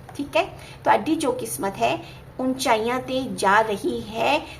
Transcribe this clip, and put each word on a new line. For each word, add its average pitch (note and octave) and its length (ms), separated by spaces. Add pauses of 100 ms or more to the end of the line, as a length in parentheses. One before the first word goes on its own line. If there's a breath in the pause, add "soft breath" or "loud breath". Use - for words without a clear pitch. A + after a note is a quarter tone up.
(160)
ਠੀਕ C#4+ 200
ਹੈ, E4+ 60 (420 loud breath)
ਤੁਹਾਡੀ A3+ 300
ਜੋ C#4+ 180
ਕਿਸਮਤ G3 460
ਹੈ A#3 200 (420 loud breath)
ਉਚਾਈਆਂ B3+ 600
ਤੇ C4 220 (120)
ਜਾ G3+ 280
ਰਹੀ A3 460
ਹੈ, A#3+ 300 (220 loud breath)